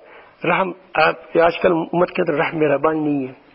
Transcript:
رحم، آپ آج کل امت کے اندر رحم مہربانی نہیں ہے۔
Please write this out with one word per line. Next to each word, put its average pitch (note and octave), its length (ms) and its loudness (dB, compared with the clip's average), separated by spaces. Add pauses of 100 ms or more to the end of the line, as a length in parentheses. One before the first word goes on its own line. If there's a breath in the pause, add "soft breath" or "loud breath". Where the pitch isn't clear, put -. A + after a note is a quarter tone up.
(460 loud breath)
رحم، F3 260 0 (220)
آپ D#3+ 440 0
آج E3+ 240 2
کل F#3 100 2
امت E3+ 380 0
کے - 120 -6
اندر D#3+ 120 -2
رحم D#3+ 260 -2
مہربانی D3+ 400 2
نہیں C#3+ 280 -2
ہے۔ C3 60 -14 (220)